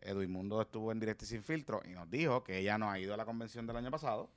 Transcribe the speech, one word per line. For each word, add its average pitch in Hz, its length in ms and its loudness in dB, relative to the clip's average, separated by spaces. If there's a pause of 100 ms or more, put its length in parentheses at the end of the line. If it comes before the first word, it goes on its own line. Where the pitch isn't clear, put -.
Edwin 98 280 0
Mundo 101 300 0
estuvo 110 320 -2
en 110 80 0
Directo 107 240 0
y - 20 -8
Sin 110 160 -6
Filtro 143 400 -2
y - 60 -12
nos 87 200 -10
dijo 127 360 4
que 95 140 0
ella 104 180 6
no 107 120 4
ha 98 80 0
ido 98 160 -2
a 104 40 0
la 110 80 -2
convención 113 420 -4
del 117 80 -2
año 123 160 -2
pasado. 139 460 0